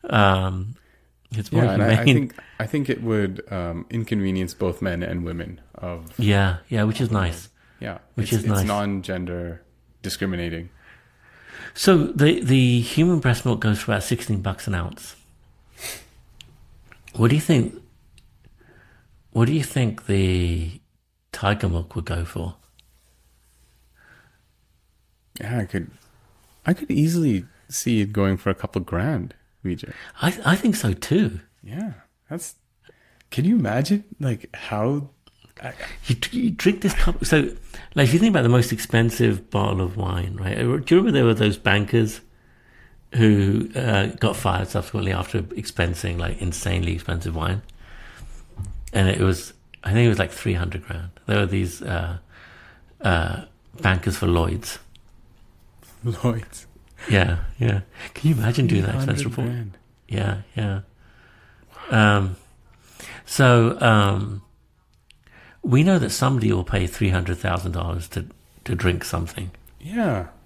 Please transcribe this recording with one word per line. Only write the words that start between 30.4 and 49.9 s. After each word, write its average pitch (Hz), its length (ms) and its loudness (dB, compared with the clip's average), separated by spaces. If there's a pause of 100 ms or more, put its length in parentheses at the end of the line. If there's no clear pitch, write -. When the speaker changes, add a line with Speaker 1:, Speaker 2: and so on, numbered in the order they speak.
Speaker 1:
I 151 120 4
think 208 200 0
so 101 160 0
too. 98 480 0 (220)
Speaker 2:
Yeah, 143 320 -10 (360)
that's. 165 240 -12 (800)
Can 131 120 -2
you 220 120 4
imagine, 147 480 0 (160)
like, 123 340 -4
how? 135 540 -4 (520)
I 123 120 -12 (340)
Speaker 1:
You, 123 100 0 (140)
you - 200 0
drink - 320 0
this 190 120 0
cup. - 300 2
So, 151 260 4 (460)
like, 139 120 6
if 120 40 4
you 170 80 4
think 220 100 6
about 165 120 4
the 120 60 4
most 120 240 6
expensive 113 800 0
bottle 101 300 0
of 92 160 -4
wine, 92 400 -4
right? 95 200 -4
Do 117 100 -2
you 135 240 0
remember 190 200 6
there 135 140 4
were 113 100 6
those 104 220 2
bankers 104 640 2 (920)
who, 107 600 4
uh, 110 320 0 (140)
got 104 160 0
fired 95 320 -2
subsequently 98 440 -4
after 92 300 -4
expensing, 87 760 -4
like, 82 220 -4
insanely 87 520 -2
expensive 87 420 -6
wine? 87 280 -2 (1300)
And 98 160 4
it 98 120 0
was, 95 320 0 (300)
I 98 100 -2